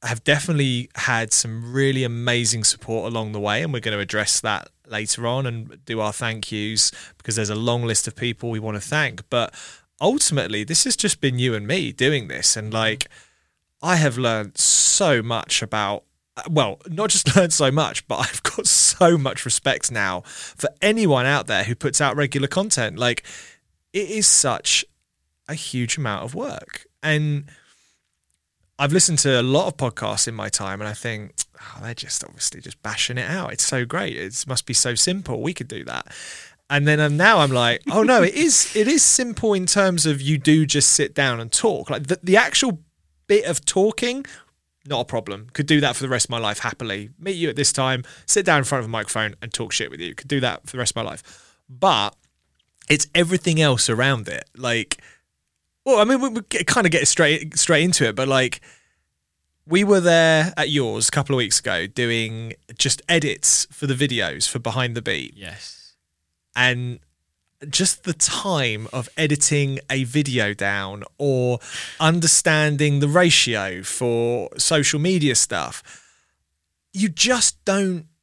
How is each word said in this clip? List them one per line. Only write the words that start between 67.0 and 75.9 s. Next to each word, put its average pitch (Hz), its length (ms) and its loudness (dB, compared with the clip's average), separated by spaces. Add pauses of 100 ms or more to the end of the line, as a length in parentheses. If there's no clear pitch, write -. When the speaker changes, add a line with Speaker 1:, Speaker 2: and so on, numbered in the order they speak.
Speaker 1:
just - 340 -2
the 170 100 -6
time 123 800 -2
of 123 240 -6
editing 143 640 0 (100)
a 135 160 0
video 123 480 0
down 98 500 -4 (140)
or 127 420 0 (400)
understanding 151 1000 4
the 147 80 2
ratio 117 760 2
for 117 720 -2
social 151 420 2
media 151 360 2
stuff, - 480 -2 (1080)